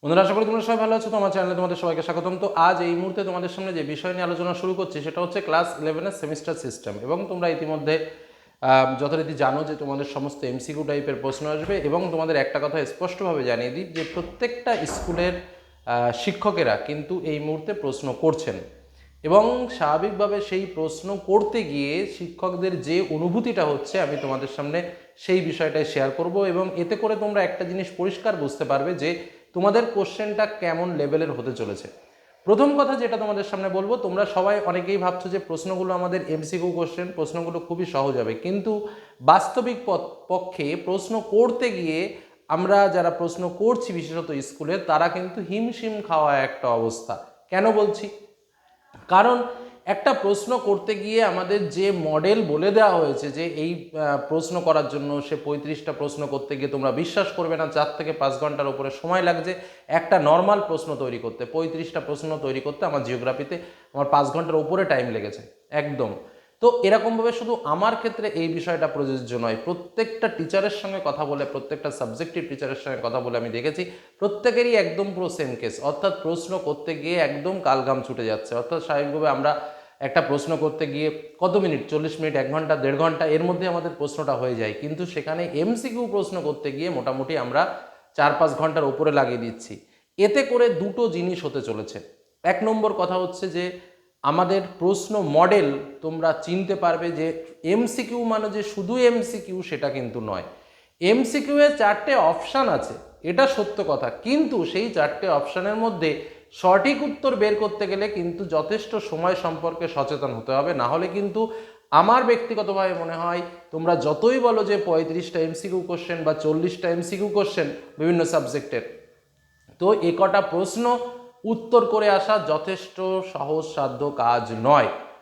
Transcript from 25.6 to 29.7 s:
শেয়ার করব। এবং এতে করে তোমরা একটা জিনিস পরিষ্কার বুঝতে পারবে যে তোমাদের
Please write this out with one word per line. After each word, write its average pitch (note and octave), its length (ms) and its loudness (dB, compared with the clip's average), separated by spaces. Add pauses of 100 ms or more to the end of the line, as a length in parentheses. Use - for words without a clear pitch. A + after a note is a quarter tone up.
শেয়ার C3+ 260 0
করব। F3 340 0
এবং F#3 320 0
এতে F3 200 -2
করে G#3+ 200 0
তোমরা G#3 260 0
একটা F3+ 220 -2
জিনিস F3+ 320 -4
পরিষ্কার F#3+ 400 -2
বুঝতে C#3+ 280 -2
পারবে C#3 300 0
যে D#3+ 480 -4 (120)
তোমাদের G3+ 280 4 (120)